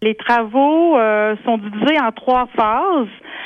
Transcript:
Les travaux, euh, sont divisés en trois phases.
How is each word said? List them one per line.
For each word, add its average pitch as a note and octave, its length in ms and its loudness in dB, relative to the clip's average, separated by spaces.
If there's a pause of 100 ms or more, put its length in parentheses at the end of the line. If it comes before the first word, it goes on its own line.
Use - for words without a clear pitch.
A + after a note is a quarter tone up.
Les G#3+ 140 -2
travaux, C4+ 840 2
euh, G#3+ 380 2 (100)
sont A#3 140 0
divisés G#3+ 420 -2
en A#3 120 0
trois B3+ 440 0
phases. B3 520 0 (360)